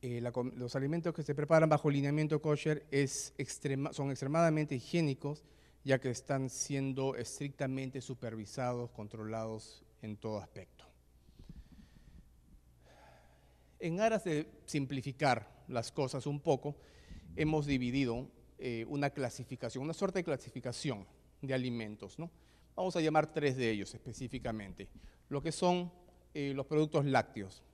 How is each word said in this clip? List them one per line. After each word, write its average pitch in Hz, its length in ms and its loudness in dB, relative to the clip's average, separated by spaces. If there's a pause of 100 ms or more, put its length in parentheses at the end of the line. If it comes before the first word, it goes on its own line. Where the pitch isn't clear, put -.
Eh, 120 200 -4
la 120 100 -2
com-, 123 240 -2
los 123 220 -6
alimentos 160 360 0
que 160 120 -4
se 147 100 -2
preparan 156 340 6
bajo 151 220 6
lineamiento 147 500 2
kosher 151 520 0
es 139 440 0
extrema-, 139 560 -2
son 139 180 -2
extremadamente 151 680 4
higiénicos, 147 680 0 (400)
ya 131 180 4
que 127 100 0
están 131 400 0
siendo 135 640 -2
estrictamente 131 840 -4
supervisados, 120 920 -4
controlados 110 920 -8 (180)
en 107 140 -8
todo 107 220 -4
aspecto. - 460 -14 (3000)
En 170 180 -2
aras 220 240 4
de 156 260 0 (180)
simplificar 135 1000 0
las 120 240 -4
cosas 135 360 -2
un 143 140 -4
poco, 143 360 2 (580)
hemos 151 320 2
dividido, 127 640 2 (300)
eh, 117 300 -4
una 143 220 0
clasificación, 127 720 -6
una 160 120 -4
suerte 190 260 0
de 170 40 -2
clasificación 123 840 -4 (360)
de 135 120 -2
alimentos, 117 680 -4
¿no? 170 100 -8 (440)
Vamos 185 200 -2
a 175 60 2
llamar 156 320 4
tres 143 240 2
de 123 140 2
ellos 104 240 -2
específicamente. 110 920 -8 (400)
Lo 143 140 -2
que 160 100 -2
son, 180 400 2 (420)
eh, 143 200 -2
los 135 120 -4
productos 151 380 4
lácteos. 113 580 2 (120)